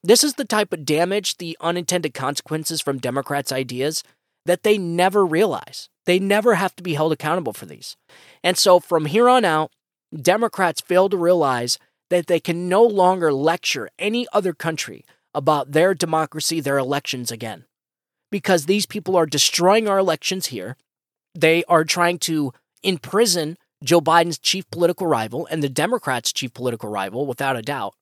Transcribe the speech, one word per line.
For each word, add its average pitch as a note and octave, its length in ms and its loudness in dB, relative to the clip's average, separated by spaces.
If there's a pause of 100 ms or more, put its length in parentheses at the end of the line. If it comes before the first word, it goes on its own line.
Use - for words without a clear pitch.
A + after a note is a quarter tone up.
This G#3 180 6
is D4 120 0
the C#4+ 100 -6
type G#3+ 300 -2
of D#3+ 100 -10
damage, F3 540 0
the E3 240 -10
unintended E3+ 520 -2
consequences D3 680 -6
from C3+ 160 -4
Democrats' C3+ 560 -4
ideas C3 500 -4 (440)
that F3 160 0
they G#3+ 120 4
never F#3 480 2
realize. E3 640 -2 (200)
They F3+ 100 4
never G3+ 380 2
have F3+ 200 -2
to - 60 -20
be F3 140 -4
held D#3 160 0
accountable D#3 420 -4
for G2+ 140 -16
these. - 280 -18 (480)
And F3 140 0
so F3+ 220 6
from D#3+ 260 0
here A3 240 4
on B3+ 160 4
out, D#3 260 0 (480)
Democrats F#3 640 0
fail F#3 280 2
to G3+ 60 0
realize D3 600 2 (320)
that F3 160 0
they E3+ 140 2
can F3 280 -4
no G3 160 6
longer F#3 480 4
lecture C#3+ 560 -2 (120)
any A3+ 340 -2
other F#3 180 0
country - 540 -8 (300)
about C#3+ 380 0
their F3+ 200 4
democracy, D#3+ 680 -2
their C#3 200 -2
elections C3 520 -6
again. A2+ 340 -12 (680)
Because F3 340 0
these G3 220 0
people F#3 280 -4
are E3 120 4
destroying F3+ 600 2
our G3 120 2
elections F#3 480 -2
here. A2 280 -8 (600)
They E3 300 4
are D#3+ 200 4
trying F3 340 0
to D3+ 320 -2 (300)
imprison F3+ 760 -2 (260)
Joe E3 180 4
Biden's E3+ 380 2
chief - 320 -4
political F3 340 -2
rival B2 460 -2
and D#3+ 100 -4
the C#3+ 80 -2
Democrats' D3 640 -4
chief - 200 -8
political A#2+ 360 -6
rival, G#2 380 -4
without C3+ 280 -2
a A#2 60 -6
doubt. C#3 400 -6